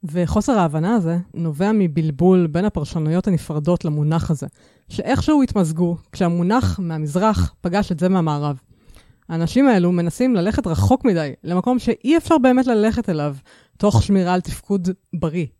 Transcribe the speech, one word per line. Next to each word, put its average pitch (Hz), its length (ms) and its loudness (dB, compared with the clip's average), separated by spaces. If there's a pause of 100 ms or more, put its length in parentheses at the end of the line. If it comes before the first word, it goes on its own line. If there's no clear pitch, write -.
וחוסר 185 540 0
ההבנה 165 360 0
הזה 170 240 0 (160)
נובע 165 380 -2
מבלבול 170 720 2
בין 160 180 -2
הפרשנויות 165 640 -2
הנפרדות 165 580 -2
למונח 151 460 -2
הזה, 151 160 -4 (420)
שאיכשהו 294 540 0
התמזגו 170 540 0 (160)
כשהמונח 175 720 0
מהמזרח 165 800 0
פגש 190 320 -2
את 156 80 -4
זה 180 80 2
מהמערב. 147 520 0 (680)
האנשים 170 400 2
האלו 180 240 4
מנסים 180 420 0
ללכת 208 320 0
רחוק 202 380 2
מדי, 165 280 0 (120)
למקום 185 340 0
שאי 240 380 0
אפשר 320 220 2
באמת 254 280 4
ללכת 220 440 0
אליו, 147 260 -4 (420)
תוך - 240 2
שמירה 180 320 0
על 185 60 0
תפקוד 185 480 -6 (260)
בריא. 160 320 -4 (140)